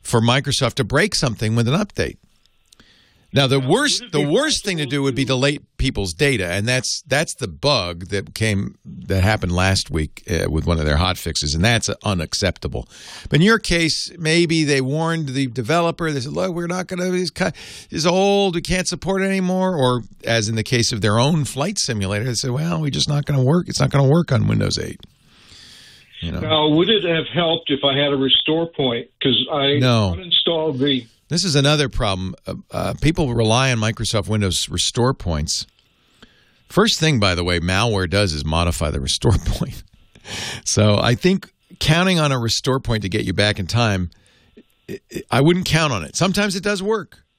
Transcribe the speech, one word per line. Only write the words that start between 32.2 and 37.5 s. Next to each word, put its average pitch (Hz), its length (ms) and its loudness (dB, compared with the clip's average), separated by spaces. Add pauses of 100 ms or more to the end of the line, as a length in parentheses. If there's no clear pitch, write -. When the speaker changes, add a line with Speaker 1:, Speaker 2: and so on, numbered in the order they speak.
Speaker 1:
Uh, 92 60 -8 (180)
uh, 92 300 -4
people 147 340 0
rely 117 380 4
on 117 60 0
Microsoft 107 500 -2
Windows 101 400 0
restore 117 440 0
points. - 540 -4 (1040)
First 208 320 2
thing, 156 180 2
by 95 160 2
the 87 80 -2
way, 87 160 0